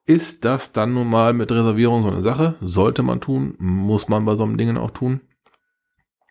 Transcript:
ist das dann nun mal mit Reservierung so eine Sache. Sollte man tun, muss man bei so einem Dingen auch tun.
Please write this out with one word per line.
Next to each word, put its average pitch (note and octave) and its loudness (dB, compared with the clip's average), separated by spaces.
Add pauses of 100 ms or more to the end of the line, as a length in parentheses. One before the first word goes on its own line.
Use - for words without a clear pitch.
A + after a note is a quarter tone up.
ist E3 0
das - -2
dann A2+ -2
nun B2 -2
mal A2+ 4
mit A#2+ -2
Reservierung A#2 2
so G#2 0
eine F#2 -2
Sache. D3 0
Sollte F#2+ 0
man - 0
tun, C3 -4
muss F#2+ 0
man G#2+ 0
bei G#2+ 0
so A2 0
einem G#2+ -2
Dingen A2+ -2
auch A2+ -6
tun. C3 -4 (1080)